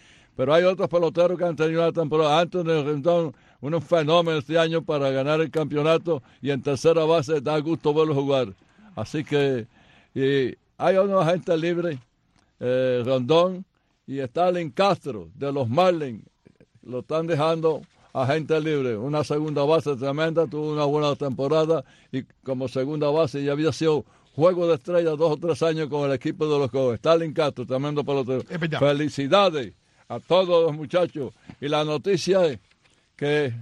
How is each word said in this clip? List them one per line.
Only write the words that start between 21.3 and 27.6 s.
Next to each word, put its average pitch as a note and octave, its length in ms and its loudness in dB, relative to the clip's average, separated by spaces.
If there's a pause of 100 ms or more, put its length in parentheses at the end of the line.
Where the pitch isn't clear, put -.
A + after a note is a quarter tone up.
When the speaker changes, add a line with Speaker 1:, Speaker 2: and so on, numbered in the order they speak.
Speaker 1:
y C3 120 -6 (200)
como C3 260 -6
segunda D3 420 -2
base C#3+ 340 0
ya C#3+ 80 0
había D3+ 200 0
sido D3+ 320 0 (300)
juego F3 340 2
de E3 80 4
estrella F3 340 0
dos D#3 220 2
o D3+ 40 -2
tres E3 260 -2
años D#3+ 260 0
con C#3+ 200 -2
el C#3 80 0
equipo D3+ 300 -4
de D3 120 2
los C#3 120 0
Cobos. C3 240 0
Stalin E3 380 2
Castro, B2+ 340 -2